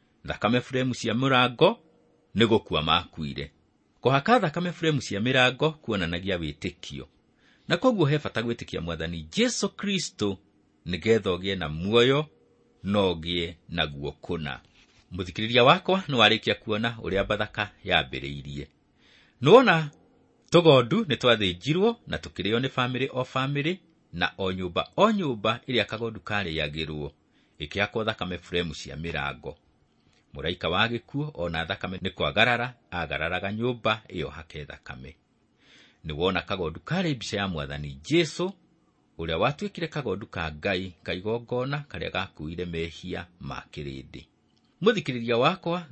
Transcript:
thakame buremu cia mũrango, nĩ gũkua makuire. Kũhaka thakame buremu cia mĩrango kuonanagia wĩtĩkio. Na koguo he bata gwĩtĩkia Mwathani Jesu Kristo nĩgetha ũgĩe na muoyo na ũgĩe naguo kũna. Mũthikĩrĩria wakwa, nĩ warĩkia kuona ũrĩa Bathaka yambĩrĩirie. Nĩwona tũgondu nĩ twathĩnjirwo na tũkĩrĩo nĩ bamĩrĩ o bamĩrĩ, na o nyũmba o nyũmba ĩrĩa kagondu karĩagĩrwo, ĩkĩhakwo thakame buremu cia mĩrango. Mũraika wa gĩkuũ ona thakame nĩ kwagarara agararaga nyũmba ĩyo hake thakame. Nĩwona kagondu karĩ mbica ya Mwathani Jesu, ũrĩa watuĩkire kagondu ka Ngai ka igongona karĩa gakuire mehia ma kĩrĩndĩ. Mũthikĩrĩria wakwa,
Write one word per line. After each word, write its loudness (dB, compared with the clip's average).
thakame 2
buremu -2
cia -2
mũrango, 4
nĩ 6
gũkua 4
makuire. -2
Kũhaka 4
thakame -2
buremu 0
cia -6
mĩrango 4
kuonanagia -2
wĩtĩkio. -8
Na 0
koguo 4
he 2
bata -4
gwĩtĩkia -4
Mwathani -6
Jesu 0
Kristo -4
nĩgetha 2
ũgĩe -4
na -6
muoyo 2
na 0
ũgĩe 0
naguo -4
kũna. -6
Mũthikĩrĩria 0
wakwa, 4
nĩ -2
warĩkia 4
kuona -4
ũrĩa 0
Bathaka -2
yambĩrĩirie. -2
Nĩwona 8
tũgondu 8
nĩ -2
twathĩnjirwo 2
na -4
tũkĩrĩo -2
nĩ -2
bamĩrĩ -2
o -4
bamĩrĩ, -2
na -2
o 0
nyũmba -2
o 6
nyũmba 0
ĩrĩa 2
kagondu -8
karĩagĩrwo, -4
ĩkĩhakwo -4
thakame -6
buremu -4
cia -12
mĩrango. -8
Mũraika -4
wa 2
gĩkuũ -6
ona -4
thakame -8
nĩ -4
kwagarara 2
agararaga -4
nyũmba -2
ĩyo -6
hake -14
thakame. -16
Nĩwona 0
kagondu -4
karĩ -2
mbica -8
ya -2
Mwathani -8
Jesu, 0
ũrĩa -4
watuĩkire -2
kagondu -6
ka -6
Ngai -4
ka -6
igongona -6
karĩa -8
gakuire -6
mehia -8
ma -10
kĩrĩndĩ. -12
Mũthikĩrĩria 0
wakwa, 0